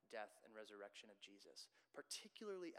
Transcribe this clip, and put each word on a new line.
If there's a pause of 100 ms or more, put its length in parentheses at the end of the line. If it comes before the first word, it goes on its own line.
death,
and
resurrection
of
Jesus, (260)
particularly